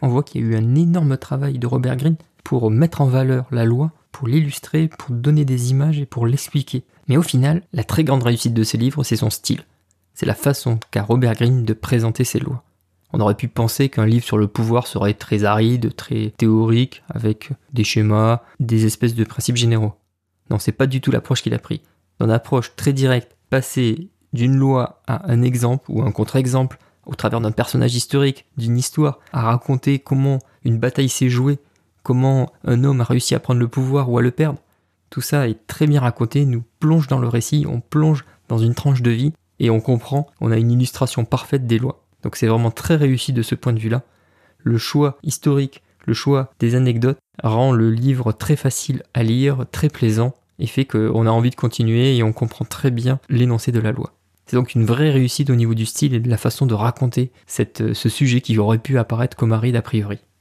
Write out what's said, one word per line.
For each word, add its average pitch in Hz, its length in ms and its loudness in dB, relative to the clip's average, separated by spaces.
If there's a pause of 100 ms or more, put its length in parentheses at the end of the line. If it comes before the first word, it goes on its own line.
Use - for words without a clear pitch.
On 131 80 0
voit 127 140 0
qu'il - 180 -6
y 117 40 -2
a 113 40 0
eu 113 80 2
un 117 180 2
énorme 165 440 2
travail 135 400 -4
de 120 80 -4
Robert 127 300 -2
Greene 156 200 0 (260)
pour 120 280 0
mettre 147 320 2
en 139 40 4
valeur 131 440 2
la 117 160 0
loi, 135 260 0 (200)
pour 120 160 -8
l'illustrer, 156 600 0
pour - 260 -8
donner 147 300 2
des 127 260 0
images 147 300 2
et 139 60 -6
pour 117 200 -4
l'expliquer. 135 580 -2 (240)
Mais 131 100 4
au 170 40 4
final, 143 400 0 (120)
la 123 100 -2
très - 180 0
grande 135 200 2
réussite 120 320 0
de 113 100 2
ces - 140 -4
livres, 131 260 0
c'est 113 120 -2
son 113 140 0
style. - 340 -6 (500)
C'est - 120 -6
la - 80 0
façon 120 460 -2 (100)
qu'a 104 120 -2
Robert 113 320 2
Greene 120 300 2
de 110 100 0
présenter 113 500 -2
ses - 140 -4
lois. - 260 -6 (480)
On - 80 0
aurait 104 160 2
pu 123 100 -8
penser 120 440 -2
qu'un 107 160 0
livre 117 180 2
sur 107 140 -2
le 104 100 2
pouvoir 117 400 -2
serait 101 260 -2
très 104 300 -4
aride, 113 500 0
très 110 420 -6
théorique, 113 720 2
avec 110 420 -4 (220)
des 117 120 0
schémas, 110 580 2 (160)
des 113 280 2
espèces 113 280 -2
de 117 80 0
principes - 340 -4
généraux. 113 380 0 (560)
Non, 110 80 -2
c'est - 140 -4
pas 135 160 0
du 131 120 -2
tout 127 120 -2
l'approche 120 280 -2
qu'il 117 140 -4
a 117 60 -4
pris. - 200 -8 (380)
Dans 113 80 0
une 110 60 2
approche 117 420 -2
très - 180 -2
directe, 131 440 0 (140)
passer 131 580 -2 (240)
d'une 131 240 2
loi 135 500 0
à 170 240 -6
un 120 120 2
exemple 123 460 0
ou - 140 -2
un 131 80 0
contre-exemple, 131 680 -2 (280)
au 139 80 -10
travers 117 260 -2
d'un 110 120 -2
personnage - 420 0
historique, 139 520 -2 (100)
d'une 117 220 0
histoire, 143 420 -2 (120)
à 120 100 -2
raconter 127 580 0
comment 135 400 0 (240)
une 117 140 2
bataille 131 300 0
s'est 127 200 0
jouée, 135 320 0 (420)
comment 131 480 2 (140)
un 123 180 2
homme 135 180 2
a 117 40 2
réussi 127 320 0
à 113 40 -2
prendre 123 200 0
le 120 80 0
pouvoir 131 420 -2
ou 120 80 2
à 120 40 4
le 117 100 2
perdre, 151 260 -2 (520)
tout 131 100 -8
ça 135 280 0
est - 200 -6
très - 180 0
bien 147 140 4
raconté, 123 460 0
nous 120 180 -2 (160)
plonge 160 260 2
dans 131 140 0
le 120 80 0
récit, 120 400 0
on 120 120 -4
plonge 151 440 0 (240)
dans 120 100 -2
une 117 160 2
tranche 135 280 0
de 120 80 2
vie 127 220 0 (280)
et 117 100 2
on 113 100 2
comprend, 131 460 -2 (140)
on 113 100 0
a 110 80 2
une 117 140 2
illustration 123 520 0
parfaite 127 420 -2
des 113 120 2
lois. 127 260 -6 (180)
Donc - 140 -8
c'est 117 100 0
vraiment 117 240 2
très - 260 -2
réussi 135 380 0
de 117 80 0
ce - 120 -4
point 120 200 -2
de 113 40 -2
vue-là. 113 240 -2 (560)
Le 117 200 0
choix 147 440 0
historique, 139 600 -2 (240)
le 110 80 0
choix 135 440 0
des 117 160 0
anecdotes 127 440 2 (240)
rend 117 300 2
le 113 180 4
livre 120 420 0
très - 240 -2
facile - 460 -4 (100)
à 120 100 0
lire, 127 480 0
très - 200 -2
plaisant 113 440 0 (240)
et 131 80 -4
fait 131 200 -2
qu'on 113 400 2
a 113 40 4
envie 117 200 4
de - 40 -10
continuer 120 640 2
et 117 60 2
on 110 100 2
comprend - 320 -4
très - 260 -2
bien 127 380 -2
l'énoncé 120 440 0
de 117 80 2
la 110 120 0
loi. - 220 -8 (320)
C'est 123 100 -2
donc 123 180 0
une 113 100 4
vraie 131 260 2
réussite 135 400 0
au 123 40 4
niveau 113 200 2
du 113 120 -2
style 139 280 -2
et 113 60 0
de 117 80 -2
la 117 80 2
façon 120 300 -2
de 117 80 0
raconter 123 560 -2 (160)
cette, 110 480 -2
ce - 140 -2
sujet 123 320 2
qui 110 180 0
aurait 110 200 2
pu 131 200 -2
apparaître 117 380 -2
comme 113 160 2
aride 117 240 0
a 113 60 0
priori. 104 360 -4 (220)